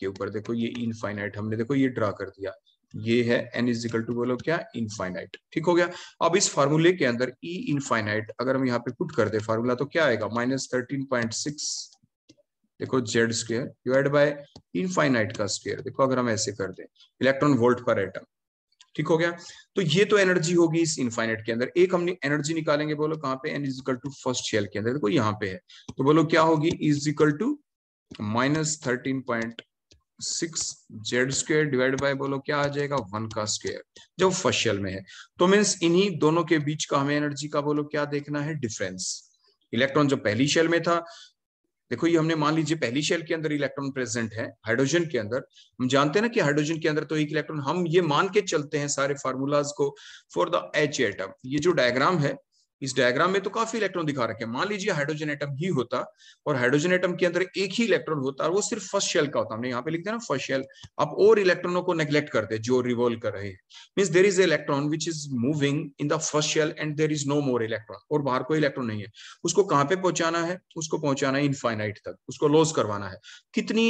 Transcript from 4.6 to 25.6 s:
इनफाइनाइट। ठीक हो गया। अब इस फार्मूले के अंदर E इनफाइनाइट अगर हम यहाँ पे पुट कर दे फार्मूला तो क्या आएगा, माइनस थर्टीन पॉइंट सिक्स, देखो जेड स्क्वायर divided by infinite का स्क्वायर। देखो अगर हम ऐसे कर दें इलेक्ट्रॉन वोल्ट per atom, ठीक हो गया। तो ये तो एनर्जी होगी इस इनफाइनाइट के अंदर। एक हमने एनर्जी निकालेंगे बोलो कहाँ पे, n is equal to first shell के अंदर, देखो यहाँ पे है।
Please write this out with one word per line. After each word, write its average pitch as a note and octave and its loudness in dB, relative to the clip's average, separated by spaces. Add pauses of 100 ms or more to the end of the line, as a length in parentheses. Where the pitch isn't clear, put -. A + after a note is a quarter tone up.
इनफाइनाइट। G2+ -8 (180)
ठीक D#3+ -4
हो F3 4
गया। E3+ 4 (320)
अब E3+ 4
इस G3+ 2
फार्मूले D#3 4
के F3+ 0
अंदर B2 0 (120)
E E3+ -6 (140)
इनफाइनाइट A2 0 (100)
अगर C3 0
हम C3+ 0
यहाँ A#2+ 0
पे B2 -6
पुट - -6
कर A2 4
दे G#2+ 0
फार्मूला A2+ 0
तो C3+ -4
क्या E3 0
आएगा, G#2+ 0
माइनस B2 -2
थर्टीन C3+ -4
पॉइंट A#2 -2
सिक्स, - -8 (1120)
देखो C3 -2
जेड A#2 2
स्क्वायर A#2+ -4 (180)
divided C#3 4
by D3 6 (560)
infinite C#3 2
का G#2 0
स्क्वायर। - -6
देखो C3 -2
अगर C3 2
हम B2 0
ऐसे G#2 -2
कर F#2 -6
दें F2+ -16 (360)
इलेक्ट्रॉन C3+ 4
वोल्ट A#2+ 2
per A2+ 2
atom, F#2 -6 (720)
ठीक D#3 -2
हो E3+ 4
गया। E3+ 2 (460)
तो G3+ 2
ये E3+ 4
तो G#3 4
एनर्जी F3+ 4
होगी E3 4
इस D#3+ 0
इनफाइनाइट A2+ -2
के A#2 -2
अंदर। A#2+ -2
एक F#3 4
हमने F3+ -2
एनर्जी D3 -2
निकालेंगे D3+ 0
बोलो D3+ -2
कहाँ C3+ -4
पे, D#3 -6
n C#3+ -4
is C3 -8
equal C3 -2
to C3+ -12
first - -6
shell G#2 0
के G#2 -6
अंदर, A2+ -2
देखो D3+ -2
यहाँ A2+ 2
पे G2+ -4
है। F#2 -8 (280)